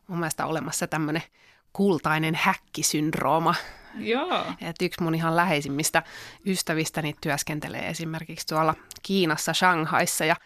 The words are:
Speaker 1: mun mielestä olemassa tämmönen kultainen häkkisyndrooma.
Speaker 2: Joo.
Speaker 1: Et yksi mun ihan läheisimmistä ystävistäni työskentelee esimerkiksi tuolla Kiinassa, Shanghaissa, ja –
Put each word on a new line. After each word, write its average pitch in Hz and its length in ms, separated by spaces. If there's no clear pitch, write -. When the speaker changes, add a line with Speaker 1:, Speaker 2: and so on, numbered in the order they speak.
Speaker 1:
mun 170 120
mielestä 160 280
olemassa 160 400
tämmönen 156 360
kultainen 160 600
häkkisyndrooma. 160 1200
Speaker 2:
Joo. 240 460
Speaker 1:
Et 165 220
yksi 175 200
mun 165 120
ihan 165 220
läheisimmistä 156 680
ystävistäni 160 760
työskentelee 151 680
esimerkiksi 165 580
tuolla 160 280
Kiinassa, 170 500
Shanghaissa, 170 720
ja – 160 220